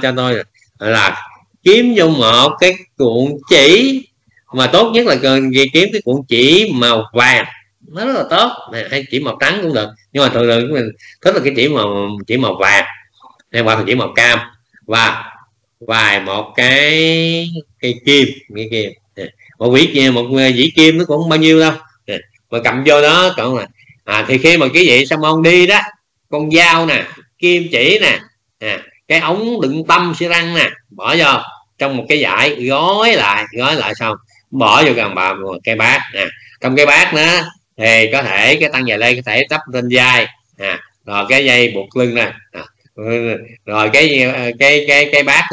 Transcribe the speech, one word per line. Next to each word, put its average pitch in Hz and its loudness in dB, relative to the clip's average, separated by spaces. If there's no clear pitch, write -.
cho 131 -2
tôi 123 -2
là 104 -2
kiếm 240 4
vô 170 4
một 127 2
cái 180 2
cuộn 127 0
chỉ, 202 4
mà 127 0
tốt 208 2
nhất 240 2
là 156 2
cần 135 2
gì 135 2
kiếm 175 2
cái 220 -6
cuộn 123 -2
chỉ 151 2
màu 120 0
vàng, 120 2
nó 185 -10
rất 269 -4
là 220 -4
tốt. 208 0
Nè, 110 -10
hay 135 -6
chỉ 127 -4
màu 123 -6
trắng 156 0
cũng 160 -4
được, 107 -4
nhưng 139 0
mà 131 2
thường 120 0
thường 120 0
mình 120 -4
thích 190 2
là 185 -2
cái 135 0
chỉ 123 2
màu, 104 -4
chỉ 113 -2
màu 117 -2
vàng, 98 2
hay 120 -2
hoặc 110 0
là 101 -4
chỉ 104 0
màu 120 -4
cam, 117 2
và 113 -2
vài 107 0
một 98 -8
cái, 160 0
cái 123 -4
kim, 139 4
cái 110 -10
kim. 107 -6
Nè, 98 -12
một 117 0
vỉ, 135 4
một 120 -2
vỉ 139 0
kim 160 4
nó 175 0
cũng 151 -2
không 165 -2
bao 160 0
nhiêu 160 4
đâu, 160 2
mà 117 -6
cầm 123 -2
vô 147 6
đó, 180 4
còn 123 -4
là, 104 -6
à, 107 -2
thì 131 0
khi 160 4
mà 151 2
quý 170 4
vị 131 4
sa 156 -2
môn 156 0
đi 180 4
đó, 202 2
con 151 -6
dao 165 4
nè, 123 -2
kim 175 0
chỉ 147 2
nè, 131 0
à, 107 -8
cái 156 0
ống 202 -4
đựng 151 -4
tâm 175 0
xi 175 -4
răng 170 -2
nè, 135 0
bỏ 104 -6
vô 139 2
trong 139 -4
một 117 -8
cái 151 0
vải, 123 -2
gói 185 0
lại, 107 0
gói 135 -2
lại 107 -6
xong, 110 -6
bỏ 123 4
vô 135 2
gần 107 -4
bà, 92 -4
một 95 -10
cái 113 -2
bát 117 0
nè. 98 -4
Trong 127 -2
cái 147 4
bát 160 2
đó 156 0
thì 113 2
có 135 -2
thể 110 0
cái 151 0
tăng 127 -4
già 110 -2
lê 120 0
có 123 -8
thể 117 -2
đắp 156 -4
trên 123 -4
vai, 123 2
à, 95 -8
rồi 101 -6
cái 135 2
dây 120 2
buộc 98 -8
lưng 123 0
nè, 110 -2
à, 87 -16
rồi 107 -2
cái, 139 2
cái, 143 2
cái, 143 2
cái 143 2
bát, 143 0